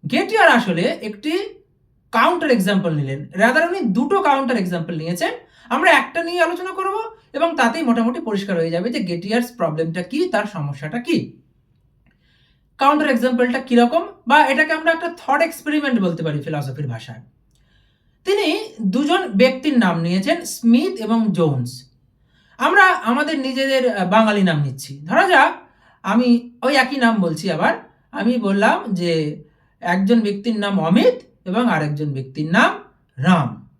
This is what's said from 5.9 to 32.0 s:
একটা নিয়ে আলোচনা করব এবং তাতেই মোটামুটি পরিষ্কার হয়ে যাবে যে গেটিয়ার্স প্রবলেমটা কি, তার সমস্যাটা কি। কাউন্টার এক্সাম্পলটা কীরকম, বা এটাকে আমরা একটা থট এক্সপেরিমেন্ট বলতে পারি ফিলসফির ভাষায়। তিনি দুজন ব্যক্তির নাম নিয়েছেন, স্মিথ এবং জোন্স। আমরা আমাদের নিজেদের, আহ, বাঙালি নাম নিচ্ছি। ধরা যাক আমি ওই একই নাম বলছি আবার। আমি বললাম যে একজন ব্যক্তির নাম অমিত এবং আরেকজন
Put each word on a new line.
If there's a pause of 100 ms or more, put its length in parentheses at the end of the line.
একটা
নিয়ে
আলোচনা
করব (200)
এবং
তাতেই
মোটামুটি
পরিষ্কার
হয়ে
যাবে
যে
গেটিয়ার্স
প্রবলেমটা
কি,
তার
সমস্যাটা
কি। (1400)
কাউন্টার
এক্সাম্পলটা
কীরকম, (220)
বা
এটাকে
আমরা
একটা (120)
থট
এক্সপেরিমেন্ট
বলতে
পারি
ফিলসফির
ভাষায়। (1040)
তিনি (100)
দুজন
ব্যক্তির
নাম
নিয়েছেন,
স্মিথ
এবং
জোন্স। (680)
আমরা
আমাদের
নিজেদের,
আহ,
বাঙালি
নাম
নিচ্ছি।
ধরা
যাক (480)
আমি (120)
ওই
একই
নাম
বলছি
আবার। (220)
আমি
বললাম (100)
যে (380)
একজন
ব্যক্তির
নাম
অমিত (300)
এবং
আরেকজন